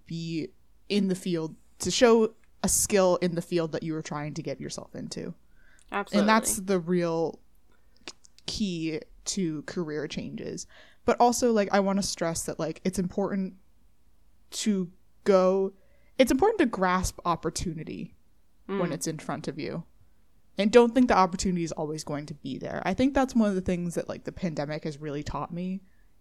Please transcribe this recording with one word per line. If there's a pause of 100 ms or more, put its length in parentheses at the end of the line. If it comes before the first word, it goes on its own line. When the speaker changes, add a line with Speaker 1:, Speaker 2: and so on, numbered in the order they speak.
Speaker 1:
be (380)
in
the
field, (240)
to
show (300)
a
skill
in
the
field
that
you
were
trying
to
get
yourself
into. (580)
Speaker 2:
Absolutely.
Speaker 1:
And
that's
the
real (1080)
key (240)
to
career
changes. (380)
But
also,
like,
I
wanna
stress
that,
like,
it's
important (960)
to (340)
go, (440)
it's
important
to
grasp
opportunity (520)
when
Speaker 2:
Mm.
Speaker 1:
it's
in
front
of
you. (720)
And
don't
think
the
opportunity
is
always
going
to
be
there.
I
think
that's
one
of
the
things
that,
like,
the
pandemic
has
really
taught
me, (400)